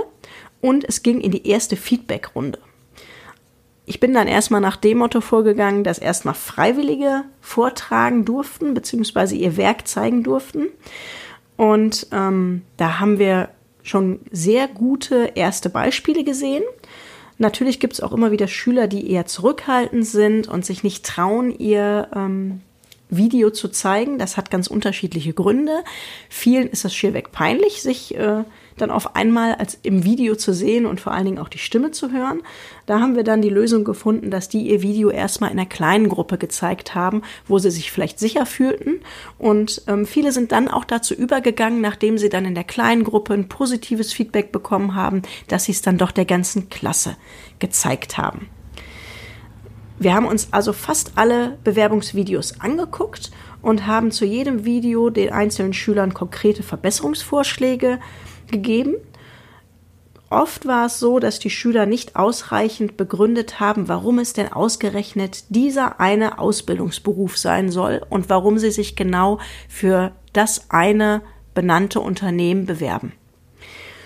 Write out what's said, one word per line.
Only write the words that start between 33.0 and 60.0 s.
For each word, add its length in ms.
haben 160
wir 80
dann 160
die 80
Lösung 360
gefunden, 460
dass 200
die 180
ihr 140
Video 260
erstmal 420
in 80
einer 100
kleinen 420
Gruppe 260
gezeigt 580
haben, 280
wo 120
sie 120
sich 200
vielleicht 280
sicher 260
fühlten. 560
Und, 480
ähm, 180
viele 280
sind 200
dann 160
auch 160
dazu 300
übergegangen, 640
nachdem 380
sie 100
dann 160
in 100
der 100
kleinen 400
Gruppe 280
ein 160
positives 640
Feedback 400
bekommen 420
haben, 280
dass 160
sie 80
es 80
dann 160
doch 140
der 160
ganzen 420
Klasse 480
gezeigt 600
haben. 320
Wir 160
haben 120
uns 260
also 220
fast 420
alle 480
Bewerbungsvideos 960
angeguckt 720
und 240
haben 240
zu 160
jedem 400
Video 420
den 240
einzelnen 400
Schülern 400
konkrete 500
Verbesserungsvorschläge 1400
gegeben. 500